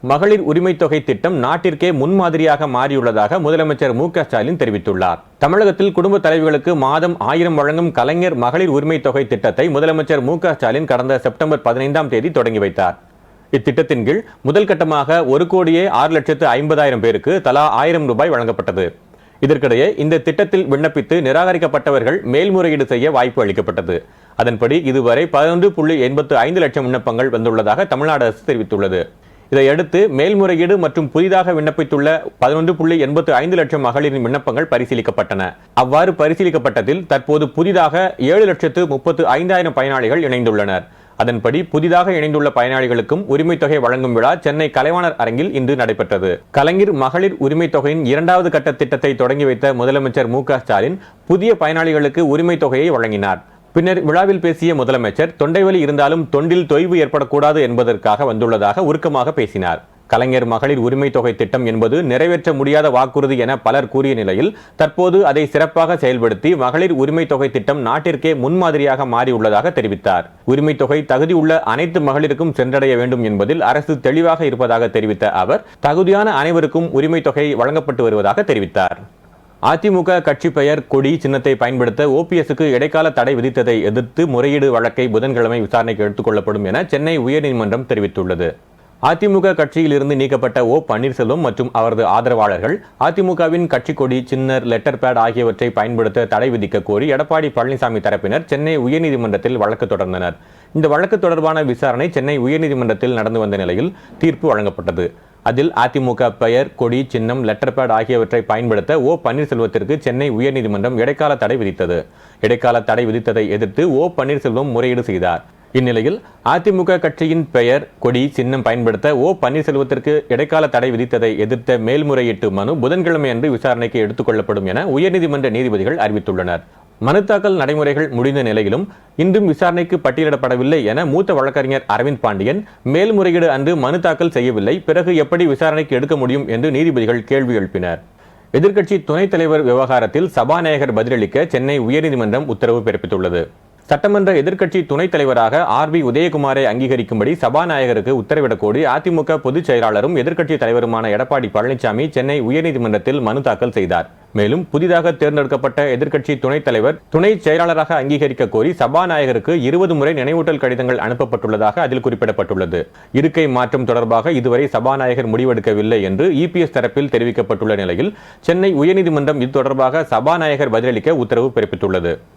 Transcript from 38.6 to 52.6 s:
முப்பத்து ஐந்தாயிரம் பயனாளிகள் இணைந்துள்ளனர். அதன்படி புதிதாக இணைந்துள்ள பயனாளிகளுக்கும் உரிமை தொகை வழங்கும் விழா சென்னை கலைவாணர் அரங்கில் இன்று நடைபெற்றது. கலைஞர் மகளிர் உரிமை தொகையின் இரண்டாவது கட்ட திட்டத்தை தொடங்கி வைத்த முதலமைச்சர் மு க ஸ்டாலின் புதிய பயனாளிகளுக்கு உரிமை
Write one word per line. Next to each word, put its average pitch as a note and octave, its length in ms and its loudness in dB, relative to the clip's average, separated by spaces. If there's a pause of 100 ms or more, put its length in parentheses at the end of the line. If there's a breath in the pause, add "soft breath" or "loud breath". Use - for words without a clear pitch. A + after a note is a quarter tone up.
முப்பத்து E3 320 0 (100)
ஐந்தாயிரம் F3 420 0
பயனாளிகள் C3+ 520 0
இணைந்துள்ளனர். G#2 580 0 (360 soft breath)
அதன்படி A#2+ 380 -2 (140)
புதிதாக F3 420 2
இணைந்துள்ள D3+ 400 0
பயனாளிகளுக்கும் A#2+ 640 0 (120)
உரிமை D#3+ 280 0
தொகை D3 220 0
வழங்கும் B2 320 0
விழா B2+ 160 2 (140)
சென்னை D3+ 220 -2 (100)
கலைவாணர் E3 420 0
அரங்கில் A#2+ 400 -2
இன்று C3 200 0
நடைபெற்றது. F#2+ 520 0 (240)
கலைஞர் F3+ 380 2 (100)
மகளிர் F3+ 400 0
உரிமை D#3 320 0
தொகையின் D3 360 0
இரண்டாவது F3 440 2
கட்ட C#3 240 -2
திட்டத்தை C#3 320 0 (100)
தொடங்கி C#3 280 0
வைத்த C3+ 300 0
முதலமைச்சர் C3 540 0
மு C#3 60 0 (100)
க B2+ 140 0
ஸ்டாலின் A#2+ 340 0 (320 loud breath)
புதிய G3 220 4 (100)
பயனாளிகளுக்கு D#3 600 0 (120)
உரிமை E3+ 300 0